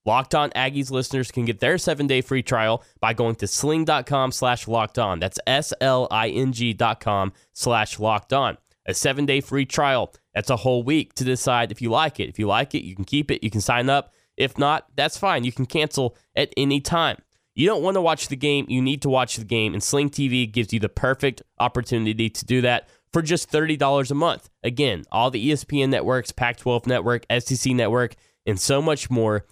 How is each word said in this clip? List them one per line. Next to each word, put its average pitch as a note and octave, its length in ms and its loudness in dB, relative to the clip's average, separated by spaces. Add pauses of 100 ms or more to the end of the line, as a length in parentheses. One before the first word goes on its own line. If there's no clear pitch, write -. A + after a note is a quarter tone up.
Locked B2 280 2
On D3 160 2
Aggies C3+ 400 -2
listeners C3 400 -2
can A#2+ 140 -2
get A2+ 160 -2
their D3 160 2
seven-day C#3+ 460 0
free C3 200 -2
trial A2+ 400 0 (180)
by A2+ 120 2
going A2+ 240 0
to G2+ 100 -4
sling D#3 380 0
dot D3+ 220 0
com C3 260 0
slash B2 360 -2
locked A2+ 300 0
on. G2 200 0
That's F2+ 280 -4
S C#3 340 0
L B2+ 300 2
I A2 180 0
N B2+ 240 0
G A#2 200 -2
dot A2 280 0
com G2 320 0 (200)
slash A2+ 460 0
locked G#2+ 340 0
on. C3+ 240 0 (300)
A F#2+ 80 -4
seven-day C#3 480 0
free C3+ 240 -2
trial. C3+ 460 0 (220)
That's G#2+ 160 -2
a B2+ 60 2
whole B2 260 2
week C#3+ 320 0
to C3+ 100 -4
decide B2 460 0
if G#2 120 -10
you A#2 80 -2
like D3 280 0
it. E2 100 -4
If - 100 -18
you G#2+ 80 -2
like A2+ 280 0
it, C#3+ 80 -4
you F#2 140 -14
can F#2+ 80 -4
keep C#3+ 260 0
it. - 140 -4
You G#2+ 60 -2
can G#2+ 100 -2
sign B2 300 0
up. C#3 240 0 (220)
If B2+ 200 0
not, D3 300 2 (100)
that's D3 220 -2
fine. E3+ 260 0
You B2 80 -2
can C3 140 -4
cancel C#3 500 -2 (180)
at - 220 -2
any C#3+ 240 2
time. D#3+ 380 -2 (360)
You D3+ 120 2
don't G3 160 2
want F#3+ 140 2
to F#3+ 40 2
watch D#3+ 280 0
the C#3 80 -6
game. C#3+ 320 0
You B2+ 120 0
need C#3 220 0
to C#3 80 0
watch B2+ 260 0
the A2 80 -8
game, A2 300 0
and G2+ 80 -4
Sling C#3+ 260 0
T C#3 200 -2
V B2 180 0
gives A2 260 -2
you A2+ 80 0
the G#2 80 -2
perfect C3+ 540 -2 (160)
opportunity A2+ 720 0
to - 160 -10
do B2 160 0
that A#2+ 260 0 (240)
for E3+ 80 2
just D#3+ 300 -2
thirty D#3 260 2
dollars C#3 340 2
a C#3+ 40 -2
month. D#3 340 -2 (140)
Again, A#2+ 500 -2
all A#2+ 180 2
the B2 160 -2
E D3+ 60 2
S C#3+ 120 -2
P C#3+ 180 0
N C3+ 80 2
networks, B2 420 0
Pac-twelve A#2+ 540 -2
network, A#2+ 420 0
S A#2+ 240 0
E - 20 0
C B2+ 200 0
network, A#2+ 400 2 (320)
and G#2 120 0
so C#3 220 2
much D#3 300 0
more. A2 420 2